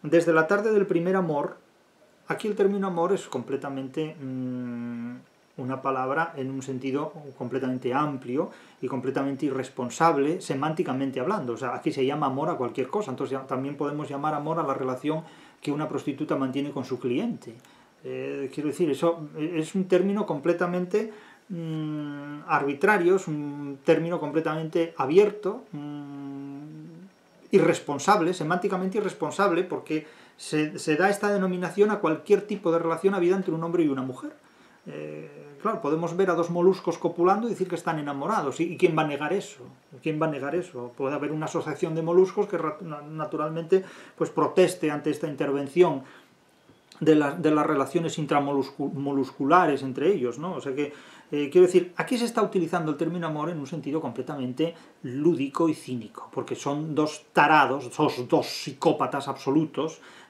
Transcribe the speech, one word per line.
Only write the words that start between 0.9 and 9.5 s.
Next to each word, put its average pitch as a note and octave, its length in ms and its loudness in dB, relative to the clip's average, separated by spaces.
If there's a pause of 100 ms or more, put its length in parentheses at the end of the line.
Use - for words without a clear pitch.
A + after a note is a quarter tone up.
amor, D#3 420 0 (680)
aquí - 200 -4
el G#3 80 0
término G3 320 4
amor F3 260 2
es F#3+ 140 -2
completamente, C3+ 880 -4
mm, B2 1000 -6 (400)
una C3 240 -4
palabra C3+ 540 -2
en C3 160 -6
un C3+ 100 -6
sentido C3+ 520 -4 (240)
completamente B2+ 560 -2
amplio C#3 580 -2 (280)
y C3 80 -4
completamente C3+ 600 -2
irresponsable, C#3 920 0